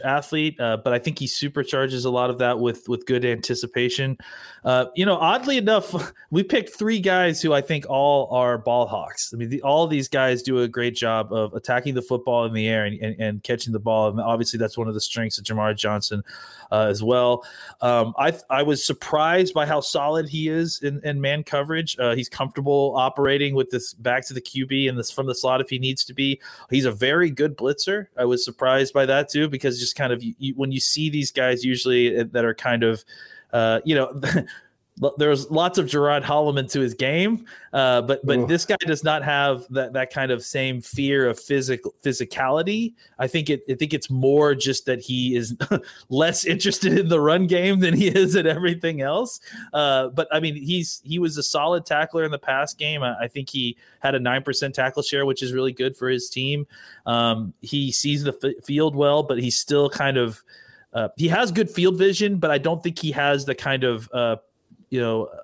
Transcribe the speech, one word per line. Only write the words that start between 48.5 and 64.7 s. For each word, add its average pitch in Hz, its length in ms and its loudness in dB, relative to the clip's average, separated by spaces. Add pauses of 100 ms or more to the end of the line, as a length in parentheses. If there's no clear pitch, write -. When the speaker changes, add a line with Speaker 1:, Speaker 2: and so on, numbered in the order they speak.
Speaker 1:
else. 170 400 -2 (320)
Uh, 135 360 2
but 156 220 -2
I 156 80 2
mean, 156 160 -2
he's, 160 500 -4
he 160 140 -4
was 165 180 0
a 147 60 -4
solid 165 440 0
tackler 160 360 0
in 156 80 -2
the 143 80 -6
past 135 400 -2
game. 151 240 -4
I, 120 200 -2
I 120 60 -4
think 135 200 -10
he 123 280 -4 (220)
had 139 160 0
a 131 60 0
nine 123 220 0
percent 139 340 -4
tackle 131 260 -2
share, 139 240 0
which 135 160 0
is 123 100 -4
really 131 200 0
good 123 240 -2
for 127 120 -4
his 127 220 -2
team. 143 360 -4 (400)
Um, 113 460 0 (100)
he 139 280 -2
sees 143 320 -2
the 139 200 -2
f-, 135 220 -4
field 147 300 2
well, 143 300 4
but 127 140 -2
he's 123 200 -2
still 143 320 2
kind 139 280 0
of, 117 240 -2 (500)
uh, 110 240 -4
he 160 120 0
has 196 240 0
good 202 180 0
field 180 260 2
vision, 196 420 2
but 160 120 0
I 143 80 4
don't 160 240 -2
think 170 160 -4
he 156 140 -4
has 143 320 2
the 135 100 -2
kind 131 300 -2
of, 113 280 -2
uh, 117 240 0 (520)